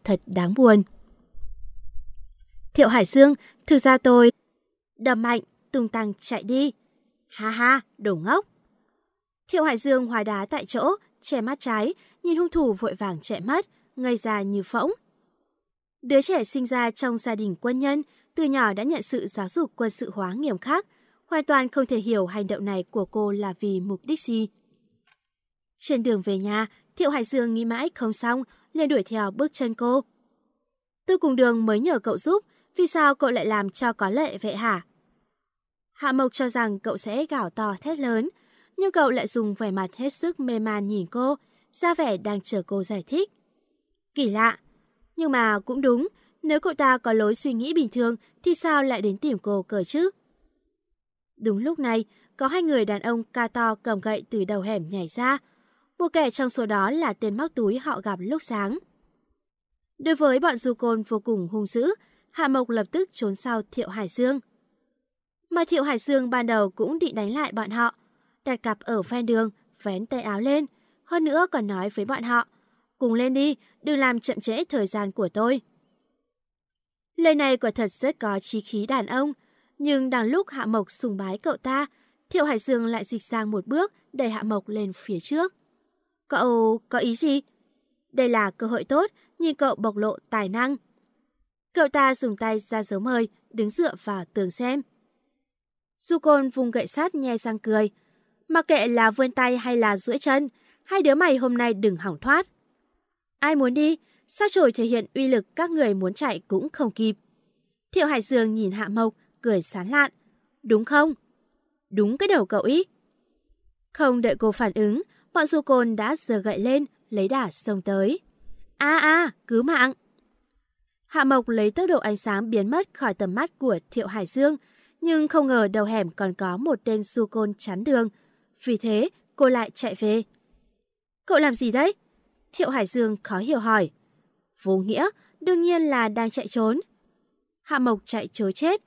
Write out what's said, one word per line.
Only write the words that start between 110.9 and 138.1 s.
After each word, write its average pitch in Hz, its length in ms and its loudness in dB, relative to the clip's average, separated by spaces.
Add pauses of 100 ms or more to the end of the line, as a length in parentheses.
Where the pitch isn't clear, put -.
"Đúng 208 280 2
cái 403 100 2
đầu 294 180 4
cậu 208 160 0
ý." 320 220 4 (1080)
Không 254 280 2
đợi 233 180 0
cô 220 140 2
phản 208 220 -2
ứng, 214 280 0 (300)
bọn 311 140 2
du 302 160 0
côn 240 340 2
đã 220 200 -2
giơ 226 220 -2
gậy 196 200 -4
lên, 262 260 2 (260)
lấy 202 180 0
đà 247 220 -2
xông 196 320 -6
tới. 196 380 0 (560)
"A 294 220 2
a, 330 320 2 (160)
cứu 233 160 2
mạng!" 262 300 2 (1120)
Hạ 294 180 2
Mộc 262 240 4
lấy 220 220 2
tốc 349 180 0
độ 330 100 6
ánh 214 180 -2
sáng 208 340 -4
biến 208 200 0
mất 349 240 0
khỏi 220 200 -2
tầm 185 200 -4
mắt 285 240 -4
của 233 200 0 (120)
Thiệu 214 160 -4
Hải 196 200 -8
Dương, 285 300 2 (440)
nhưng 311 280 2
không 302 180 2
ngờ 240 220 4
đầu 208 160 0
hẻm 208 260 -2
còn 190 240 -4
có 185 220 -4
một 262 280 0
tên 220 180 0
du 214 240 -2
côn 208 280 -2
chắn 202 300 -8
đường. 240 240 2 (560)
Vì 240 120 0
thế, 226 320 0 (280)
cô 269 120 6
lại 240 220 0
chạy 208 280 -8
về. 220 240 0 (1040)
"Cậu 381 120 4
làm 294 160 4
gì 226 180 -2
đấy?" 302 220 2 (580)
Thiệu - 180 0
Hải 247 160 -2
Dương 220 360 -2
khó 196 160 -6
hiểu 247 200 -2
hỏi. 214 320 2 (720)
"Vô 190 140 0
nghĩa, 214 320 0 (320)
đương 339 220 2
nhiên 339 200 2
là 254 260 2
đang 226 220 -2
chạy 247 180 -6
trốn." 233 320 0 (840)
Hạ 294 160 -4
Mộc 240 260 0
chạy - 240 -6